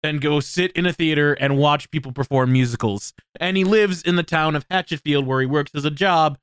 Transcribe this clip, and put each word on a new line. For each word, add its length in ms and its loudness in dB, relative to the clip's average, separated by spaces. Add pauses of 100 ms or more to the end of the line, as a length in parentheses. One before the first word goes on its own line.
than 140 -4
go 240 0
sit 320 -4
in 120 -2
a 80 0
theater 400 2
and 240 0
watch 340 2
people 200 -6
perform 400 0
musicals. 640 0 (260)
And 180 -2
he 60 2
lives 380 2
in 160 0
the 60 0
town 340 -2
of 100 -8
Hatchetfield, 580 -2
where 140 -2
he 60 0
works 300 -2
as 100 -4
a 60 0
job. 520 2